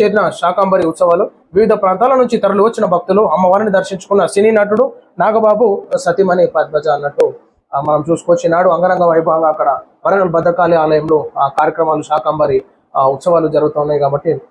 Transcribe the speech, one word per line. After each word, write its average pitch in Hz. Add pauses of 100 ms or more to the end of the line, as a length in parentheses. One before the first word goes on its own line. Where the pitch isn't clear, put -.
చేరిన 202
శాకాంబరి 180
ఉత్సవాలు. 175 (240)
వివిధ 208
ప్రాంతాల 202
నుంచి 240
తరలి 196
వచ్చిన 220
భక్తులు 190
అమ్మవారిని 190
దర్శించుకున్న 190
సినీ 202
నటుడు 214 (260)
నాగబాబు 214 (120)
సతీమణి 180
పద్మజ 151
అన్నట్టు, 147 (420)
ఆ, 139
మనం 147
చూసుకోవచ్చు. 170
ఈనాడు 175
అంగరంగ 175
వైభవంగా 160
అక్కడ 143 (280)
వరంగల్ 185
భద్రకాళి 170
ఆలయంలో 156 (140)
ఆ 139
కార్యక్రమాలు, 156
శాకాంబరి, 151 (320)
ఆ, 135
ఉత్సవాలు 160
జరుగుతున్నాయి 147
కాబట్టి 143